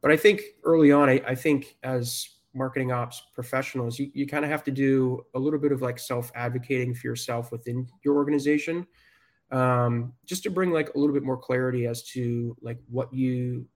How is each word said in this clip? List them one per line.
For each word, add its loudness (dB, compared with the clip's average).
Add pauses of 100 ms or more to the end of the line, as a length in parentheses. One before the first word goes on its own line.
but 4
I 6
think 6 (220)
early 8
on, 8
I, 6
I -2
think 0
as -4 (240)
marketing -4
ops -4 (100)
professionals, -4
you, -6
you -4
kinda -2
have -4
to -4
do 2 (100)
a -6
little 0
bit 0
of, -2
like, -4
self-advocating -4
for -10
yourself -6
within -8 (140)
your 2
organization, 0 (680)
um, 2 (100)
just -8
to -4
bring, 0
like, 0
a -4
little 2
bit 0
more -2
clarity -2
as -6
to, -4
like, -10 (100)
what -6
you, -2